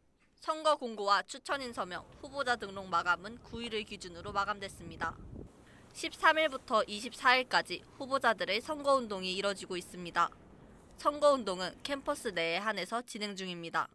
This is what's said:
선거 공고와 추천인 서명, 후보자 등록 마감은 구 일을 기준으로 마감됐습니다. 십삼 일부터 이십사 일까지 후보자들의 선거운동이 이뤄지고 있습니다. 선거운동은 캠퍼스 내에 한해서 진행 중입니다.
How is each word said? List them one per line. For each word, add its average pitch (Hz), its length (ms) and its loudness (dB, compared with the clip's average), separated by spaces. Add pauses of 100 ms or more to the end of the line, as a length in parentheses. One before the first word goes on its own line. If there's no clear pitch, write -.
(400)
선거 311 380 2
공고와 202 460 2
추천인 269 500 -4
서명, 180 320 -6 (160)
후보자 269 340 0
등록 196 320 -8
마감은 175 520 0
구 - 220 -10
일을 220 220 -4
기준으로 185 480 -10
마감됐습니다. 190 880 -4 (760)
십삼 320 440 2
일부터 262 460 2
이십사 233 540 2
일까지 180 460 0 (140)
후보자들의 233 640 2
선거운동이 240 720 0
이뤄지고 196 400 -2
있습니다. 175 540 0 (680)
선거운동은 269 840 2
캠퍼스 254 460 -2
내에 170 300 0
한해서 208 420 -2
진행 208 340 -6
중입니다. 170 580 -4